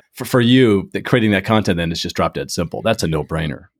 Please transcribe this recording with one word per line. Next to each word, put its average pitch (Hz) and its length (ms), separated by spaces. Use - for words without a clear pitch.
for, 131 100
for 127 160
you, 117 520
that 98 120
creating 113 260
that 98 140
content 107 320
then 85 160
is 82 100
just 85 140
drop 85 180
dead 69 160
simple. - 320
That's 110 200
a 82 60
no 78 160
brainer. 80 420